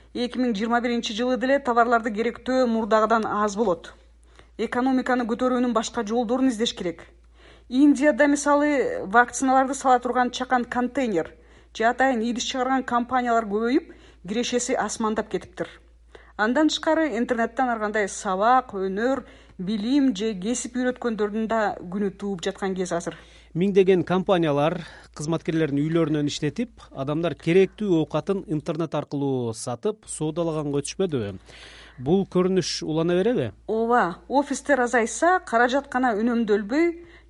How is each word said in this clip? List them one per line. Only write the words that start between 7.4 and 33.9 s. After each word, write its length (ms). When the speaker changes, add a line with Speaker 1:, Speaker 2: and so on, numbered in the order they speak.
Speaker 1:
Индияда, 580
мисалы, 800
вакциналарды 680
сала 240
турган 320
чакан 340
контейнер 680
же 100
атайын 360
идиш 320
чыгарган 320
компаниялар 640
көбөйүп, 460
кирешеси 460
асмандап 560
кетиптир. 400
Андан 320
тышкары, 480
интернеттен 540
ар 100
кандай 280
сабак, 680
өнөр, 500
билим 580
же 200
кесип 420
үйрөткөндөрдүн 720
да 320
күнү 380
тууп 260
жаткан 320
кез 160
азыр. 240
Speaker 2:
Миңдеген 500
компаниялар 800
кызматкерлерин 640
үйлөрүнөн 480
иштетип, 520
адамдар 420
керектүү 680
оокатын 460
интернет 460
аркылуу 580
сатып, 560
соодалаганга 720
өтүшпөдүбү? 580
Бул 280
көрүнүш 580
улана 320
береби? 340
Speaker 1:
Ооба, 500